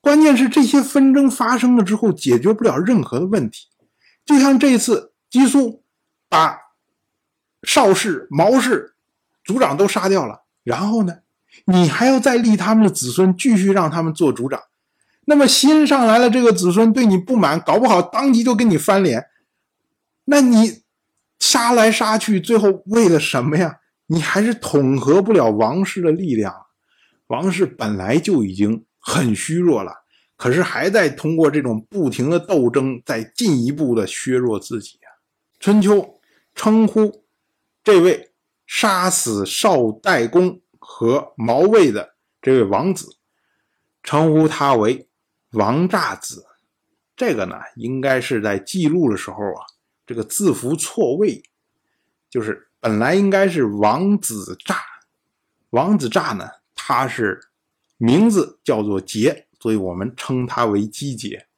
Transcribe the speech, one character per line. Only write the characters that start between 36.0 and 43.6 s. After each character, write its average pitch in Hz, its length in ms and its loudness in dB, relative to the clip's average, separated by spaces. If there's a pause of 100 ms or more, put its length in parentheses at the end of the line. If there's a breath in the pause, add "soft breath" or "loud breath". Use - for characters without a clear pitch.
称 220 340 2
呼 214 360 -2 (580)
这 202 180 6
位 170 320 0 (340)
杀 185 440 -2
死 104 340 -4
邵 123 480 0
代 135 340 -2
公 180 340 0 (180)
和 131 580 -4
毛 117 220 -2
卫 185 340 4
的 104 220 -10 (260)
这 131 140 0
位 127 80 2
王 113 320 -2
子， - 220 -18 (880)